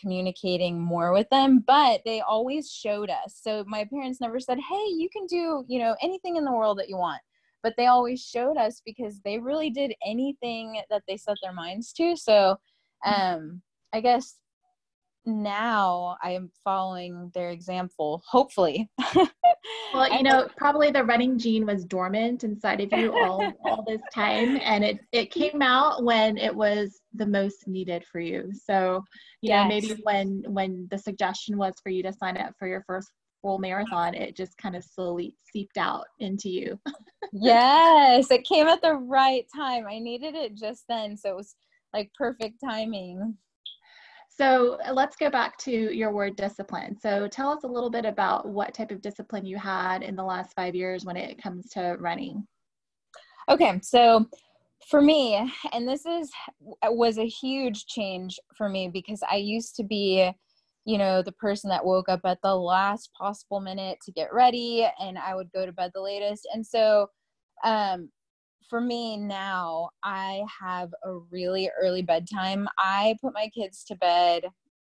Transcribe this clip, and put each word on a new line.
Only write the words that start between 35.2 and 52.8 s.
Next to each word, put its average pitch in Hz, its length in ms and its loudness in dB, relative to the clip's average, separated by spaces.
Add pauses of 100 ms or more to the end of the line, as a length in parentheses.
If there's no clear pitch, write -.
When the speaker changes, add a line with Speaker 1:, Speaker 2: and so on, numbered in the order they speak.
Speaker 2:
seeped 202 260 -8
out - 280 -2 (140)
into 196 300 -6
you. 185 360 -6
<laughs> 285 40 -8 (440)
Speaker 1:
Yes, 262 1000 8
it 247 140 4
came 311 220 6
at 349 140 6
the 311 140 4
right 262 500 2 (100)
time. 254 340 -4
I 220 100 -10
needed 240 360 -8
it 233 200 -8
just 220 340 -10
then, 214 280 -4
so 202 140 -6
it 185 40 -6
was, 202 200 -12 (380)
like, 208 240 -6
perfect 233 460 -6
timing. 214 720 -6 (920)
Speaker 2:
So, 254 560 4
uh, 262 80 -4
let's 262 240 0
go 294 120 0
back 240 300 0
to 262 120 -8
your 220 400 0
word 202 240 -2
discipline. 202 600 -8
So 202 300 -2
tell 269 240 -4
us 302 120 -6
a 262 40 -6
little 247 220 -4
bit 233 160 -4
about 196 420 0
what 202 260 -4
type 220 180 -8
of 196 100 -12
discipline 208 440 -10
you 190 120 -8
had 185 460 -4
in 190 120 -8
the 185 80 -6
last 185 320 -6
five 180 200 -4
years 185 300 -6
when 180 120 -8
it - 240 -10
comes 180 300 -12
to 175 280 -4
running. 175 480 -6 (1040)